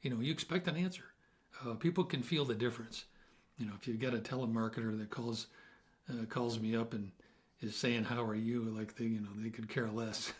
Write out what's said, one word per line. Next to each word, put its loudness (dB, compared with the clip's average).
You 0
know, 2
you 2
expect 0
an 2
answer. 0
Uh, -2
people 4
can 0
feel 2
the 2
difference. 0
You -2
know, -2
if -10
you've 0
got 2
a 2
telemarketer 0
that -4
calls, -2
uh, -2
calls 0
me 2
up 0
and -4
is -4
saying, 2
How 0
are 0
you? 2
like, -2
they, -2
you 2
know, -4
they -4
could -6
care 0
less. -2